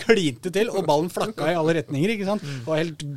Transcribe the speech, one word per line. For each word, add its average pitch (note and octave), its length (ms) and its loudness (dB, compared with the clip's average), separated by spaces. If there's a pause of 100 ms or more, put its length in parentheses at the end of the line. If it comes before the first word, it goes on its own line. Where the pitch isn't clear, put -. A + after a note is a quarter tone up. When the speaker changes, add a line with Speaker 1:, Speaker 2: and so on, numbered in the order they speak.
Speaker 1:
klinte F3 480 2
til, G#3 160 0
og F#3+ 160 -2
ballen D#3+ 240 2
flakka F3 400 -2
i F3 80 2
alle D#3+ 220 2
retninger, D3+ 340 0
ikke G3+ 160 -4
sant? G3+ 160 -2
Speaker 2:
Mm. C#3 160 -8
Speaker 1:
Det B2+ 80 -10
var D#3+ 140 2
helt D#3 220 -8 (120)